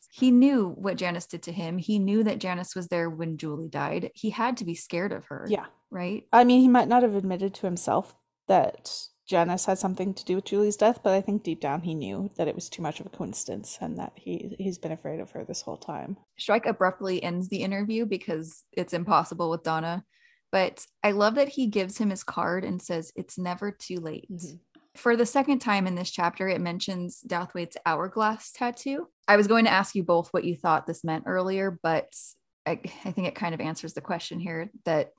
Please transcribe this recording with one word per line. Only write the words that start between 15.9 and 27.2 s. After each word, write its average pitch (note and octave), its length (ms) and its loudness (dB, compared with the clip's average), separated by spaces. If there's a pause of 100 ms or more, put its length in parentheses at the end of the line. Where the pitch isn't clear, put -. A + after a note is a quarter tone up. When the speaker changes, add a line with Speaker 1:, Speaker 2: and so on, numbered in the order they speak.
Speaker 1:
Strike A3 300 0
abruptly F#3 560 0
ends F3+ 260 -4
the G3+ 140 -4
interview G#3 420 -2
because D#3+ 640 -6
it's F3+ 220 -4
impossible E3 560 0
with E3 140 -4
Donna. E3 400 -2 (480)
But - 340 0 (180)
I G#3 80 4
love G#3 240 4
that C#4 140 4
he C4 180 0
gives G3 320 -2
him G#3+ 100 2
his F#3+ 140 -4
card F3 420 -2
and F3+ 160 -4
says, E3 340 -6
"It's - 220 -10
never F3+ 340 -6
too F3+ 280 -10
late." D#3+ 320 -10
Speaker 2:
Mm-hmm. E3+ 240 -12 (400)
Speaker 1:
For A#3 200 4
the A3+ 120 4
second C#4 320 2
time G3+ 260 2
in F#3 80 0
this F3+ 160 -4
chapter, F3+ 400 -2
it F3 100 0
mentions F3+ 680 -4